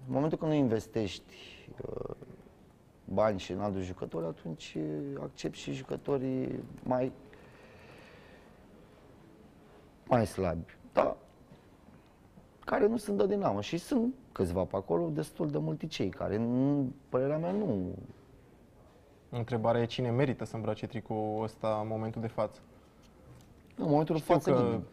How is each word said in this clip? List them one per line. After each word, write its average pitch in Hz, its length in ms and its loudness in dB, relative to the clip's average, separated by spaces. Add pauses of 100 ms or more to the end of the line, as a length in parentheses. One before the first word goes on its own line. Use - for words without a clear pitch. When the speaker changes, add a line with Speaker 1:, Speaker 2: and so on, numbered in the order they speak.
Speaker 1:
În 127 60 -6
momentul 156 240 0
când 160 140 0
nu 151 60 4
investești, 110 760 0 (560)
uh, - 260 -8 (880)
bani 101 340 2
și - 120 -8
în 92 80 -4
alți 101 200 -2
jucători, 90 460 -6
atunci, 156 520 -8
uh, 160 60 -4 (400)
accepti 156 340 -8
și - 160 -8
jucătorii 131 880 -2 (200)
mai, 127 280 0 (3000)
mai 117 200 6
slabi. 85 500 -2 (160)
Da. - 240 4 (1500)
Care 214 220 4
nu 226 100 4
sunt 202 200 -2
de 196 100 4
Dinamo. 180 340 2
Și 165 160 -4
sunt 233 360 2 (180)
câțiva 90 320 2
pe 90 120 -4
acolo, 165 380 0
destul 151 360 -2
de 143 80 0
multicei, 151 520 -2
care, 87 260 -2
în 131 500 2 (240)
părerea 135 280 2
mea, 170 140 -2
nu. 123 440 0 (1300)
Speaker 2:
Întrebarea 117 520 2
e 117 40 4
cine 123 260 -2
merită 127 340 2
să - 100 -10
îmbrace 110 320 -2
tricoul 107 560 -2
ăsta 110 380 -2
în 107 60 -4
momentul 113 340 -4
de 110 60 -4
față. 110 320 -2 (1160)
Speaker 1:
În - 120 -2
momentul 151 260 4
de 156 60 0
Speaker 2:
Știu - 120 4
Speaker 1:
față, 170 180 4
Speaker 2:
că 131 100 8
Speaker 1:
nimeni. 113 320 2